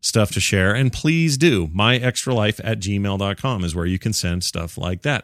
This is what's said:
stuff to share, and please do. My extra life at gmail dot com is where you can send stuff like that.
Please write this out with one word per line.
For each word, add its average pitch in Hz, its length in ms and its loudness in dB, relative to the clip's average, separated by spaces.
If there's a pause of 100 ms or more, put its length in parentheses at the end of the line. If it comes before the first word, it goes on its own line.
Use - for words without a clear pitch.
stuff 107 300 2
to - 80 -2
share, 98 360 2
and 131 160 2
please 160 460 0
do. 117 340 2
My 107 240 4
extra 127 380 -2
life 107 300 0
at 110 160 -2
gmail 101 400 -2
dot 98 180 -2
com 117 260 -2
is 82 100 -2
where 87 120 -2
you 92 120 0
can 110 140 -2
send 90 320 -2
stuff 85 340 -6
like 90 260 -6
that. 143 200 -2